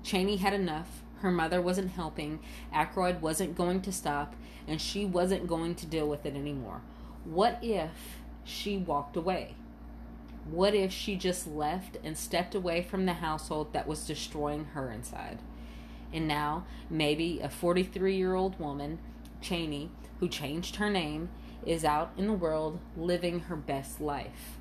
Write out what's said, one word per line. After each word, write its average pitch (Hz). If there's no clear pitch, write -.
Chaney 196
had 196
enough. 175
Her 190
mother 170
wasn't 180
helping. 156
Aykroyd 175
wasn't 160
going 180
to 190
stop, 147
and 156
she 202
wasn't 180
going 170
to 170
deal 156
with 147
it 143
anymore. 139
What 196
if 190
she -
walked 156
away? 170
What 185
if 190
she -
just 180
left 156
and 156
stepped 180
away 175
from 185
the 180
household 156
that -
was 147
destroying 147
her 135
inside? -
And 160
now, 151
maybe 156
a 143
forty-three-year-old 185
woman, 147
Chaney, 160
who 180
changed 156
her 208
name, 165
is 165
out 151
in 185
the 214
world 160
living 175
her 175
best 139
life. -